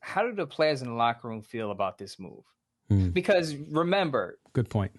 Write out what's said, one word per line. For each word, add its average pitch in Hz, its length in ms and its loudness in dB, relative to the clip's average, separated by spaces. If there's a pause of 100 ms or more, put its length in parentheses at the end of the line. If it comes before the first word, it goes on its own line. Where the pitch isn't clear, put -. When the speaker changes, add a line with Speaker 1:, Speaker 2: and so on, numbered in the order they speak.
Speaker 1:
how - 220 0
do 240 100 -2
the 180 140 -4
players 151 340 2
in 123 80 -6
the 117 60 -6
locker 117 320 0
room 110 160 -8
feel 110 280 -6
about 98 260 -2
this - 220 -14
move? - 240 -16 (460)
Speaker 2:
Hmm. 95 200 4
Speaker 1:
Because 175 460 2
remember, 151 840 0 (120)
Speaker 2:
Good 120 180 0
point. 101 300 0